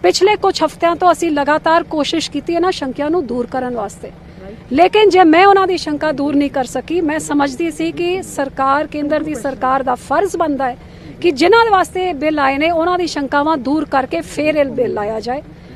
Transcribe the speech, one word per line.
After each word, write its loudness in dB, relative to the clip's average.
ਪਿਛਲੇ 4
ਕੁਝ 0
ਹਫ਼ਤਿਆਂ 0
ਤੋਂ 4
ਅਸੀਂ -2
ਲਗਾਤਾਰ 0
ਕੋਸ਼ਿਸ਼ -2
ਕੀਤੀ -6
ਇਹਨਾਂ 0
ਸ਼ੰਕਿਆਂ -6
ਨੂੰ 0
ਦੂਰ -4
ਕਰਨ -6
ਵਾਸਤੇ, -10
ਲੇਕਿਨ 6
ਜੇ 6
ਮੈਂ 8
ਉਹਨਾਂ 6
ਦੀ 0
ਸ਼ੰਕਾ -4
ਦੂਰ -2
ਨਹੀਂ 2
ਕਰ -2
ਸਕੀ, -4
ਮੈਂ -2
ਸਮਝਦੀ -2
ਸੀ -4
ਕਿ -4
ਸਰਕਾਰ, -2
ਕੇਂਦਰ -4
ਦੀ -6
ਸਰਕਾਰ -2
ਦਾ -2
ਫਰਜ਼ -2
ਬਣਦਾ -2
ਹੈ -6
ਕਿ 2
ਜਿਨ੍ਹਾਂ 4
ਦੇ 2
ਵਾਸਤੇ 0
ਇਹ -4
ਬਿੱਲ -2
ਆਏ 0
ਨੇ, 0
ਉਹਨਾਂ 0
ਦੀ 0
ਸ਼ੰਕਾਵਾਂ 0
ਦੂਰ -2
ਕਰਕੇ -2
ਫਿਰ -2
ਇਹ 2
ਬਿੱਲ -2
ਲਾਇਆ -4
ਜਾਏ। -6